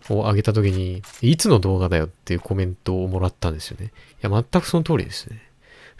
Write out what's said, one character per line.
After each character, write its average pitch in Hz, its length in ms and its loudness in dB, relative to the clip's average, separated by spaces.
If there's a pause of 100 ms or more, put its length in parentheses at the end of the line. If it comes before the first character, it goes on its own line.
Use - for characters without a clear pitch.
を 104 140 0
上 107 100 2
げ 101 100 2
た - 80 0
時 104 200 2
に、 92 300 -4 (200)
「い 135 160 4
つ 226 100 0
の 143 120 6
動 95 200 2
画 92 80 2
だ 87 80 2
よ」 80 120 2
っ - 20 -6
て - 240 -8
い 87 40 0
う - 40 -4
コ - 120 -4
メ 95 120 0
ン 90 100 -4
ト 92 260 -4
を 92 60 -2
も 92 140 -2
ら 92 80 2
っ - 40 -8
た - 160 -4
ん 80 40 -2
で 78 80 -10
す - 100 -12
よ - 80 -14
ね。 107 140 -10 (280)
い 107 60 -2
や、 - 20 0
全 107 140 2 (180)
く - 60 -6
そ - 100 0
の 165 60 2
通 160 140 0
り 95 80 -2
で - 60 -12
す - 180 -14
ね。 110 120 -16 (580)